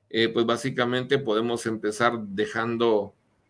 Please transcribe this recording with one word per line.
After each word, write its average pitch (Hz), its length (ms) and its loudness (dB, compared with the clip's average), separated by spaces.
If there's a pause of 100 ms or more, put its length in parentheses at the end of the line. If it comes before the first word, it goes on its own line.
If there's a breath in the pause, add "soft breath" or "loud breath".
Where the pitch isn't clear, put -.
eh, 113 180 4
pues 117 160 2
básicamente 127 720 0
podemos 117 480 0
empezar 110 540 0
dejando, 107 920 0 (360)